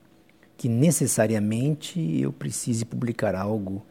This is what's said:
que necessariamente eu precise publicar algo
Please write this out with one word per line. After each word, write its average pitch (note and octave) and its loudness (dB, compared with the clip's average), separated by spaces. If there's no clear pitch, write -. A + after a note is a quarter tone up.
que - -2
necessariamente A#2 2
eu C#3 0
precise B2+ -4
publicar A#2 -2
algo G2 -4